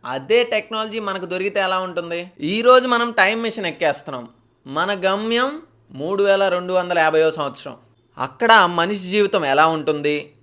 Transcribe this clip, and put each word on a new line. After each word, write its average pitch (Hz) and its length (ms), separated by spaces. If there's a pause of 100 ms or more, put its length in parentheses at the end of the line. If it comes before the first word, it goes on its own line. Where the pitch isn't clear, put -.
అదే 135 380
టెక్నాలజీ 220 560
మనకు 196 260
దొరికితే 185 340
ఎలా 185 200
ఉంటుంది? 175 520 (100)
ఈ 190 200
రోజు 254 260
మనం 240 240
టైమ్ 226 320
మెషిన్ 226 220
ఎక్కేస్తున్నాం. 147 600 (420)
మన 165 260 (120)
గమ్యం 226 460 (400)
మూడు 185 320
వేల 196 240
రెండు 180 260
వందల 175 260
యాభైవ 160 300
సంవత్సరం. 143 460 (420)
అక్కడ 226 340 (280)
మనిషి 185 260 (100)
జీవితం 202 300
ఎలా 139 220
ఉంటుంది 147 640 (120)